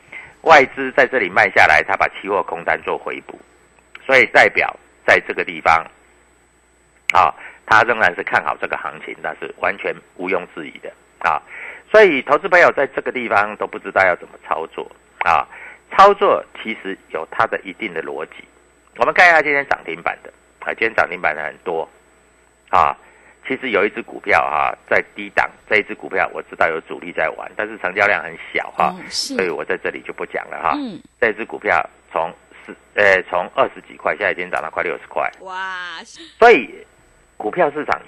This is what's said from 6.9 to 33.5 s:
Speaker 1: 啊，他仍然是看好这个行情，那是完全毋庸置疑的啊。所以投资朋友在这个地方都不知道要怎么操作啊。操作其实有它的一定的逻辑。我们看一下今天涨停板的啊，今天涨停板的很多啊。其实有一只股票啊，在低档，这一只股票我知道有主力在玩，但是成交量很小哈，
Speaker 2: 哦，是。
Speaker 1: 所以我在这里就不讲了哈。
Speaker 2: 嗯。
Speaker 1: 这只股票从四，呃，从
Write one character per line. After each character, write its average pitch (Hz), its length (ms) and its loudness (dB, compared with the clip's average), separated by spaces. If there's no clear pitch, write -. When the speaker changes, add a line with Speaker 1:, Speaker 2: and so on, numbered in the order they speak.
Speaker 1:
啊， 87 220 4
他 110 160 6
仍 117 180 2
然 90 160 2
是 98 80 -6
看 110 220 0
好 67 160 -2
这 95 80 -6
个 78 80 -4
行 71 160 -10
情， - 180 -14
那 80 140 -6
是 - 220 -14
完 95 200 -2
全 90 160 -6
毋 90 120 -8
庸 90 280 -4
置 80 100 -12
疑 65 140 -18
的 - 100 -14
啊。 78 220 0
所 220 120 10
以 151 180 4
投 143 160 0
资 190 100 -4
朋 180 120 4
友 143 120 6
在 135 160 0
这 - 140 -6
个 127 100 -6
地 120 160 -6
方 104 300 0
都 98 100 -6
不 104 100 -12
知 98 140 -10
道 95 140 4
要 87 100 4
怎 85 140 -20
么 - 60 -20
操 80 200 -4
作 - 220 -12
啊。 78 200 2
操 202 220 8
作 180 320 2
其 110 180 -8
实 95 160 -8
有 80 220 -8
它 - 160 2
的 - 180 -2
一 95 80 -12
定 98 200 -8
的 80 80 -6
逻 71 260 -8
辑。 - 180 -20
我 113 80 0
们 147 100 0
看 180 140 6
一 170 40 6
下 160 100 6
今 147 100 -2
天 143 160 -2
涨 - 160 -4
停 82 180 -12
板 - 220 -6
的 - 80 -20
啊， - 80 -10
今 95 200 -2
天 113 60 -4
涨 80 160 0
停 90 100 -10
板 80 160 -2
的 78 80 -8
很 71 100 -8
多 82 240 -4
啊。 78 260 2
其 131 100 -4
实 127 140 -8
有 95 120 2
一 107 60 0
只 113 140 -10
股 - 160 -14
票 95 220 2
啊， 69 280 0
在 98 160 0
低 104 180 -12
档， 65 160 0
这 110 100 0
一 104 40 2
只 107 140 -8
股 - 120 -16
票 90 240 -2
我 - 120 -10
知 - 120 -16
道 87 120 2
有 80 140 -2
主 67 180 -14
力 87 120 -14
在 80 180 -2
玩， - 260 -12
但 107 120 -6
是 110 120 -12
成 92 160 -4
交 101 100 2
量 95 160 2
很 82 100 -12
小 - 240 -4
哈， 82 160 2
Speaker 2:
哦， 90 160 -14
是。 - 240 -8
Speaker 1:
所 95 100 -2
以 90 60 -2
我 78 160 -6
在 92 100 -4
这 90 140 -6
里 73 160 -12
就 - 80 -12
不 90 100 -10
讲 - 280 -8
了 73 100 -10
哈。 80 160 0
Speaker 2:
嗯。 247 240 -10
Speaker 1:
这 113 140 0
只 107 100 -8
股 - 140 -12
票 90 260 0
从 85 200 -2
四， 101 120 -16
呃， 98 300 4
从 92 320 -4